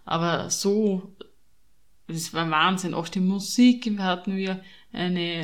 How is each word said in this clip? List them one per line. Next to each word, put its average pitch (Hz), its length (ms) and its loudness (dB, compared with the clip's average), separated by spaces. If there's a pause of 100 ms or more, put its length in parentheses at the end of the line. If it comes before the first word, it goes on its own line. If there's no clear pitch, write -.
aber 165 440 0
so, 202 640 0 (920)
es 165 260 -6
war 165 160 0
Wahnsinn. 175 440 0
Auch 165 160 -4
die 190 100 -4
Musik, 202 640 4
wir 208 180 -2
hatten 185 340 -2
wir 190 260 -4 (300)
eine, 170 500 -2